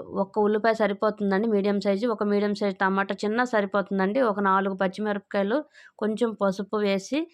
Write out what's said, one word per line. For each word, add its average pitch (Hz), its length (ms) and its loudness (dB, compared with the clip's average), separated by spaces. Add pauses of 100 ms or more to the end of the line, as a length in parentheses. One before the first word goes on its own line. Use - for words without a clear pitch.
(160)
ఒక్క 196 220 -4
ఉల్లిపాయ 214 360 2
సరిపోతుందండి, 208 760 0
మీడియం 202 320 2
సైజు, 202 280 0
ఒక 214 160 -2
మీడియం 208 300 2
సైజు 202 240 -2
టమాటా 196 360 0
చిన్న 214 300 -2
సరిపోతుందండి, 202 760 0
ఒక 208 180 0
నాలుగు 196 360 2
పచ్చిమిరపకాయలు, 202 840 -2 (380)
కొంచెం 220 380 -2
పసుపు 202 440 -2
వేసి 202 420 0 (140)